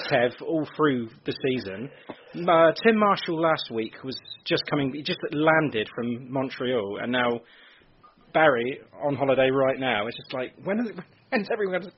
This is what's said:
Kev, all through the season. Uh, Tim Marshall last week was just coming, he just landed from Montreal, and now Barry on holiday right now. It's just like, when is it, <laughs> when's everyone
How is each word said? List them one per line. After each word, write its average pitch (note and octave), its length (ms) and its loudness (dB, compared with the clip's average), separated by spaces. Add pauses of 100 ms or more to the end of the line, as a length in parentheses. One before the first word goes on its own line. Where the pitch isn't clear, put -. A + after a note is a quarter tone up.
Kev, B2 320 2
all D#3 240 -4 (100)
through B2+ 360 0 (180)
the C3+ 160 -4
season. A#2 460 -4 (580)
Uh, E3 320 8
Tim A3+ 160 4
Marshall G3 420 2
last D#3+ 320 0
week A2+ 220 -4 (100)
was C3 140 -10 (320)
just D#3+ 220 0
coming, C#3 260 0
he D3+ 60 -8
just E3+ 180 -6 (120)
landed D3 640 2
from A#2+ 380 -6
Montreal, B2+ 720 -4
and A#2 100 -4
now A#2+ 280 0 (920)
Barry C#3 480 4 (240)
on C#3+ 100 0
holiday C3 360 4
right C3+ 280 2
now. A#2 280 0
It's A#2 100 -8
just - 180 -16
like, B2+ 200 -6 (100)
when G3+ 160 -2
is A#3+ 100 -2
it, E3+ 60 -14 (180)
<laughs> - 160 -20
when's G3+ 220 -2
everyone F#3+ 300 -2 (160)